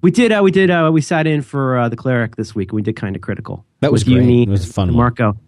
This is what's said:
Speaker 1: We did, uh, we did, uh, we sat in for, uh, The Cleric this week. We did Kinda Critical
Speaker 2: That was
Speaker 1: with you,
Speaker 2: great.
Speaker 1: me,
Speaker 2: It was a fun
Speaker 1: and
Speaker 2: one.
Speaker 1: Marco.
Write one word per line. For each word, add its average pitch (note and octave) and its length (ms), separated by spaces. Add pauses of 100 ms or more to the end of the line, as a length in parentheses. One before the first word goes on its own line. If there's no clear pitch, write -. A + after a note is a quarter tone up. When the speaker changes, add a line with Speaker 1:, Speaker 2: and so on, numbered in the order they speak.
Speaker 1:
We F3+ 100
did, A#3 220
uh, G#3 100
we F#3+ 80
did, F#3+ 180
uh, E3 240
we D#3+ 60
sat D#3 280
in D3+ 140
for, C3 380
uh, A#2+ 100
The A#2 60
Cleric A#2+ 400
this - 180
week. G2 200
We G#2+ 80
did G#2+ 180
Kinda F#2+ 200
Critical - 460 (140)
Speaker 2:
That C#3+ 140
was A2 100
Speaker 1:
with C3 60
you, B2+ 80
Speaker 2:
great. B2 100
Speaker 1:
me, A#2+ 160
Speaker 2:
It G#2+ 60
was G2 200
a - 40
fun F#2 160
Speaker 1:
and F2 80
Speaker 2:
one. A#2+ 80
Speaker 1:
Marco. A2+ 320 (100)